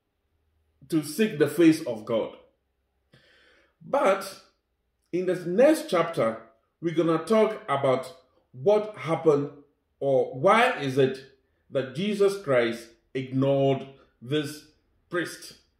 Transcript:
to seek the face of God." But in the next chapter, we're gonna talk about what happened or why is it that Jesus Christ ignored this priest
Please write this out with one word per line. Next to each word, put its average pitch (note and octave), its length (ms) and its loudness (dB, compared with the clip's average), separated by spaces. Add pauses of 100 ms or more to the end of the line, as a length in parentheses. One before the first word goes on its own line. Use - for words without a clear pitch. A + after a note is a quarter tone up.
(880)
to D#3 140 0
seek G#3+ 340 -2
the C#3+ 100 4
face D#3+ 360 4
of A2 220 -8
God." A2+ 300 -2 (1500)
But - 560 0 (720)
in F3+ 160 -2
the F3+ 80 0 (100)
next B3 440 2
chapter, D3 520 -2 (400)
we're E3 140 -4
gonna D#3+ 240 0
talk A3 500 0
about C3+ 420 0 (400)
what G3+ 460 0
happened C#3+ 520 0 (500)
or C3+ 400 0
why A3 400 4
is C3+ 180 -4
it C3 220 2 (500)
that B2+ 260 -6
Jesus G3 460 0
Christ A#2+ 460 0 (260)
ignored C3+ 760 0 (340)
this C#3 440 -6 (440)
priest - 440 -8 (260)